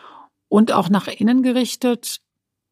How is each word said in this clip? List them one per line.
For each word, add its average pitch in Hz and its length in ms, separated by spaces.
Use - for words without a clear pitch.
und 214 240
auch 175 180
nach 196 180
innen 247 340
gerichtet, 247 800